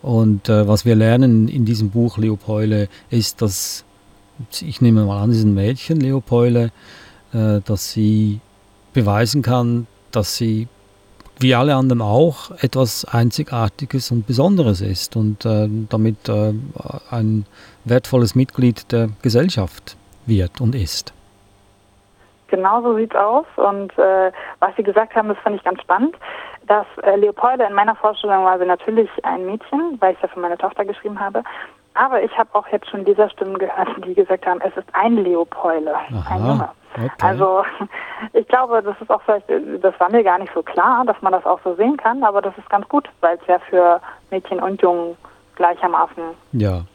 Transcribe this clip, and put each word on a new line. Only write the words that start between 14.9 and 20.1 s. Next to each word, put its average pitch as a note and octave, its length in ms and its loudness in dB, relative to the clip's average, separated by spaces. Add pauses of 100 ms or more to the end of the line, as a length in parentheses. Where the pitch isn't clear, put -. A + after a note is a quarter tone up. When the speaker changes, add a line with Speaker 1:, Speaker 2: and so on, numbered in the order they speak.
Speaker 1:
und, G#2+ 300 -2
äh, G#2+ 220 0 (200)
damit, A2 400 0
äh, G#2+ 240 0 (580)
ein A2 360 0 (400)
wertvolles A#2+ 480 2
Mitglied B2+ 580 0
der A#2 160 2 (140)
Gesellschaft A#2+ 760 0 (300)